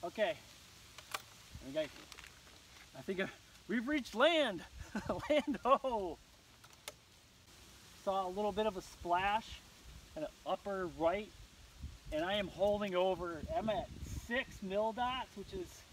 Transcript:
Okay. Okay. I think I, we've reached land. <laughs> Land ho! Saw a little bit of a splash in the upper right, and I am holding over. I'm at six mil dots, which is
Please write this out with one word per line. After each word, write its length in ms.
Okay. 240
Okay. 160
I 60
think 180
I, 60
we've 200
reached 280
land. 480
<laughs> 380
Land 340
ho! 540
Saw 240
a 40
little 200
bit 140
of 100
a 60
splash 640
in 80
the 60
upper 500
right, 320
and 140
I 80
am 140
holding 480
over. 480
I'm 140
at 180
six 380
mil 300
dots, 440
which 160
is 140